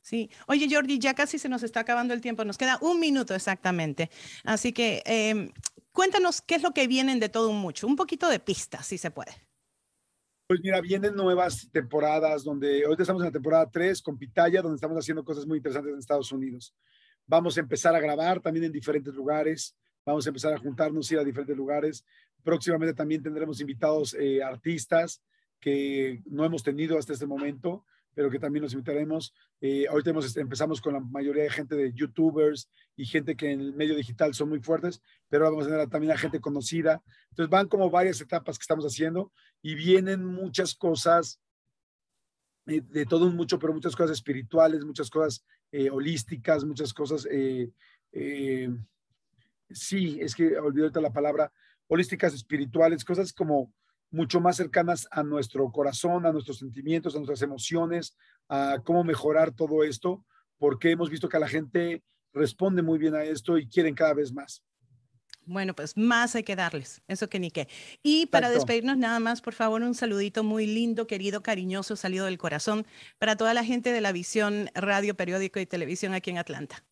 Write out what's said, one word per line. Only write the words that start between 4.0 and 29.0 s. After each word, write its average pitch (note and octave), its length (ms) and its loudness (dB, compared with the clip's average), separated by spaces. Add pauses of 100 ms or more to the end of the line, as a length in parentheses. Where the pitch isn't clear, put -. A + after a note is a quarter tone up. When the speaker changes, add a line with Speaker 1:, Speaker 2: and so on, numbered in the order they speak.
Speaker 1:
Así A3 280 0
que, A#3 320 0
em, A3 480 0 (400)
cuéntanos F#4 480 4
qué - 140 -2
es D4+ 80 2
lo D#4+ 100 2
que C#4 140 2
vienen C4 340 2
de G#3+ 80 0
Todo A3+ 220 2
Un G#3 80 0
Mucho, F#3+ 280 -4
un C#4 100 4
poquito E4+ 320 0
de A#3 100 4
pista, - 440 -4
si - 140 -8
se E3+ 140 -6
puede. - 220 -14 (1120)
Speaker 2:
Pues F3+ 160 2
mira, F#3+ 180 2
vienen G3 340 -2
nuevas F3+ 580 0
temporadas, D3+ 720 0
donde C#3+ 420 0
ahorita D#3+ 180 2
estamos F#3 180 2
en F3 60 0
la D3+ 60 -4
temporada D#3 380 4
tres F3+ 300 0
con D3 160 -8
Pitaya, E3+ 460 2
donde D#3+ 140 -2
estamos D#3 200 -4
haciendo D#3 280 -4
cosas C#3+ 220 -6
muy D#3 120 -2
interesantes C#3+ 340 -4
en C#3+ 60 -8
Estados C3+ 340 -2
Unidos. C3 420 -8 (520)
Vamos E3 320 4
a - 20 0
empezar D#3 340 2
a E3 60 4
grabar D#3 400 0
también E3 240 -2
en D#3+ 80 -4
diferentes C#3+ 400 -2
lugares, D3+ 640 -2 (300)
vamos D3 180 0
a D3 60 -2
empezar D3+ 240 -2
a C#3 40 -6
juntarnos, D3+ 540 -2
ir D#3 60 2
a D3 60 2
diferentes C#3 300 -4
lugares. D3 480 -2 (400)
Próximamente D#3+ 520 0
también D3+ 280 -2
tendremos D3+ 380 -6
invitados, D3 580 0
eh, C3+ 240 2
artistas D#3+ 800 -2 (380)
que C#3 640 0
no D3+ 220 -2
hemos E3 160 -2
tenido D#3 340 0
hasta D3+ 160 -2
este C#3 140 -6
momento, C#3+ 580 -6 (300)
pero C#3+ 160 0
que B2+ 100 -4
también D3 240 -2
los C3 80 -6
invitaremos. D3+ 600 -4 (280)